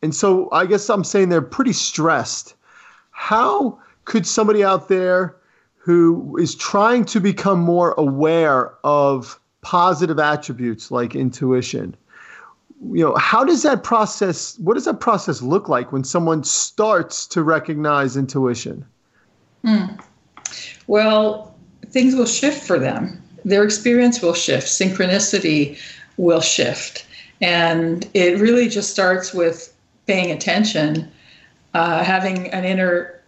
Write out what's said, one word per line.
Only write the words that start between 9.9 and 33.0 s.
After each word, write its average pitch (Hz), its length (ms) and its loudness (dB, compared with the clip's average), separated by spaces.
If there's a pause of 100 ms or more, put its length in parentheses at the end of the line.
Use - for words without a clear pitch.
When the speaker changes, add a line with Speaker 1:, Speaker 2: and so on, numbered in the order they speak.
Speaker 1:
attributes 127 720 -4
like 123 240 -4
intuition, 127 800 -2 (960)
you 170 120 2
know, 147 120 2
how - 280 2
does 277 200 2
that 277 200 2
process, - 760 -2
what 180 140 0
does 254 120 -2
that - 140 -4
process 175 420 -2
look 156 280 -2
like 123 220 -2
when 135 120 -4
someone 160 400 0
starts - 840 -2
to 170 160 -2
recognize 147 720 0
intuition? 131 680 -2 (800)
Speaker 2:
Hmm. 214 200 2 (1000)
Well, 214 680 0 (320)
things 262 280 2
will 247 100 2
shift 277 400 -2
for 175 140 0
them. - 420 -4 (240)
Their 196 180 4
experience 240 580 2
will 170 120 2
shift. - 340 -2
Synchronicity 185 1120 0 (400)
will 170 240 4
shift. - 640 -4 (360)
And 165 720 0
it 180 260 4
really 240 280 4
just 208 220 -4
starts 185 440 0
with 170 400 -2 (320)
paying 180 260 0
attention, 160 800 -2 (640)
uh, 170 300 0
having 185 480 -2
an 185 140 -4
inner 185 640 -2